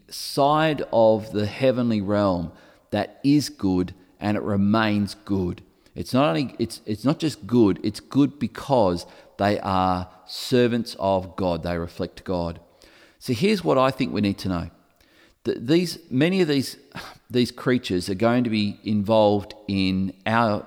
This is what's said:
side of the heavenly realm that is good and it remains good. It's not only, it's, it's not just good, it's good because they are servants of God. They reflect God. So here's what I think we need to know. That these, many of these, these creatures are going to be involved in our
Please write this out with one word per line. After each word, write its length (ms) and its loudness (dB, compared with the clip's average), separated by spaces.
side 760 0
of 400 4
the 120 0
heavenly 540 0
realm 540 0
that 300 -4
is 280 2
good 440 -2
and 160 -2
it 60 -6
remains 720 0
good. 360 -4
It's 200 -10
not 160 4
only, 280 -2
it's, 280 -6
it's 180 -6
not 160 0
just 260 -4
good, 380 4
it's 160 -4
good 400 -2
because 640 0
they 220 0
are 480 0
servants 720 0
of 380 -2
God. 280 -2
They 140 -4
reflect 460 -8
God. 380 -4
So 140 -4
here's 280 0
what 160 2
I 140 4
think 220 -4
we 80 0
need 160 0
to 100 -8
know. 220 -4
That 240 -4
these, 320 0
many 320 2
of 60 2
these, 300 -2
these 220 2
creatures 580 -2
are 60 -2
going 300 2
to 40 -2
be 360 -2
involved 680 2
in 460 0
our 420 0